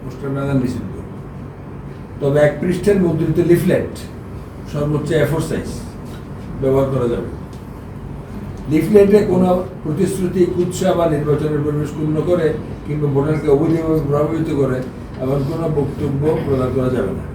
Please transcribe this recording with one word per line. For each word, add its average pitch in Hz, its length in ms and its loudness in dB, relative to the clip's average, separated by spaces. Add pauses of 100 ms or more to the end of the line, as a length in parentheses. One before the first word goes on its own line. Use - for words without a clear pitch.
পোস্টার, 135 260 -8
ব্যানার 139 260 -2
নিষিদ্ধ। - 380 -2 (1300)
তবে 143 200 4
এক 147 200 6
পৃষ্ঠের 190 400 2
মুদ্রিত 160 460 2
লিফলেট, - 460 4 (800)
সর্বোচ্চ 147 400 -2
এ 147 140 4
ফোর 156 140 0
সাইজ - 300 -4 (920)
ব্যবহার 135 300 4
করা 123 180 0
যাবে। 98 220 -2 (1400)
লিফলেটে 202 480 8
কোনো 185 460 4 (180)
প্রতিশ্রুতি, 185 640 0
কুৎসা 180 480 0
বা 175 140 2
নির্বাচনের 147 580 0
পরিবেশ 147 240 -2
ক্ষুণ্ণ 156 280 -2 (100)
করে 175 200 2 (400)
কিংবা 147 220 -2
ভোটারকে 147 420 2
অবৈধভাবে 160 560 4
প্রভাবিত 151 480 0
করে 127 240 2 (420)
এমন 139 180 0 (100)
কোনো 160 200 -2
বক্তব্য 143 540 -2 (240)
প্রদান 131 280 0
করা 131 140 2
যাবে 104 240 0
না। - 120 -6 (100)